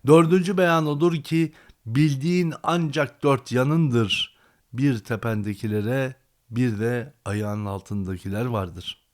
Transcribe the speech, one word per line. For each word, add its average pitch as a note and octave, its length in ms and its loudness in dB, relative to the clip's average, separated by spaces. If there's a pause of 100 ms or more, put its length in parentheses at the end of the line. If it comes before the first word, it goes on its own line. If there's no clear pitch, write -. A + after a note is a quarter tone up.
Dördüncü E3+ 500 6
beyan E3 300 2
odur D#3+ 300 0
ki D#3+ 360 -2 (340)
bildiğin D3+ 760 0
ancak D#3 600 -2
dört C#3 300 0
yanındır. B2+ 840 2 (360)
Bir B2+ 260 0
tependekilere G#2+ 1160 -4 (360)
bir A2+ 280 0
de A#2+ 360 -4 (100)
ayağının G#2 420 -4
altındakiler G2 800 -6
vardır. F#2+ 680 -8